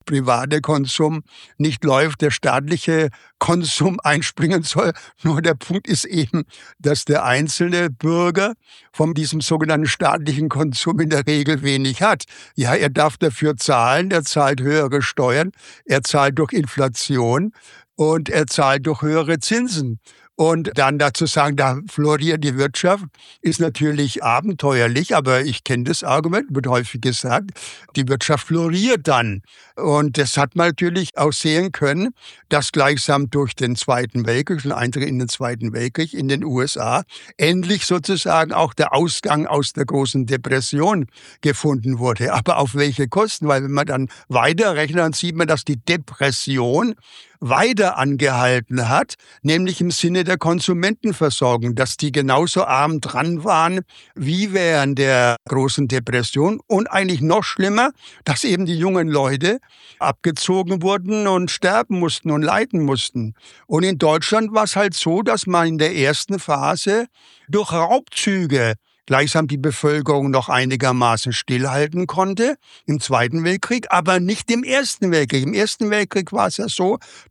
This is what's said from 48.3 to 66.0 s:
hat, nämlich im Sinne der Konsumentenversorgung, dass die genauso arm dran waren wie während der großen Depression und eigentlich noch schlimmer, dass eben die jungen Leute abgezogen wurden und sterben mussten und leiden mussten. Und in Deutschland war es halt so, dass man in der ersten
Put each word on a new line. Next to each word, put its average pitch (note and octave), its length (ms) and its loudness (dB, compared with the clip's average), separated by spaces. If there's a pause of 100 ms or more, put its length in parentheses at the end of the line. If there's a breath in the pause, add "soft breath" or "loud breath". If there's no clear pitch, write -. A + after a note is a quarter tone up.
hat, C#3+ 240 0 (300 soft breath)
nämlich F3 360 0
im F3 120 0
Sinne F3 340 0
der F3+ 120 0
Konsumentenversorgung, E3 1400 0
dass B2+ 220 -2
die D3 160 -4
genauso C#3+ 540 2
arm D3 340 0
dran D#3+ 460 -4
waren F3 340 2 (340 loud breath)
wie F3+ 380 -2
während D3+ 480 2
der B2 380 4 (100)
großen C3+ 400 0
Depression B2 800 -2
und G#3 200 0
eigentlich F#3 340 0
noch E3+ 240 2
schlimmer, G#3 460 0 (340 loud breath)
dass C#3+ 180 -2
eben F#3 220 0
die E3+ 120 -2
jungen F3 300 0
Leute D3 520 0 (400 loud breath)
abgezogen F3+ 840 0
wurden G3+ 460 0
und F3+ 220 2
sterben G3 500 0
mussten E3 300 -2
und D3+ 120 0
leiden F#3 420 0
mussten. B2 520 -2 (320 loud breath)
Und D#3+ 160 0
in F#3 140 0
Deutschland E3+ 560 2
war G#3+ 120 2
es - 100 -4
halt G3 180 2
so, E3+ 280 0
dass G#3 260 -2
man E3+ 180 2
in D#3+ 120 0
der D#3 180 2
ersten D3+ 440 0